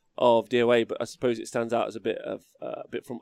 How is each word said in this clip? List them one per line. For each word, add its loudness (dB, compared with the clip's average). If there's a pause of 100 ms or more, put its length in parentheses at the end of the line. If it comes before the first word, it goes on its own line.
(160)
of 4
D 2
O 4
A, 4
but -6
I -2
suppose -2
it -10
stands -2
out 0
as -10
a -10
bit -4
of, -8 (180)
uh, -10
a -18
bit -8
from -12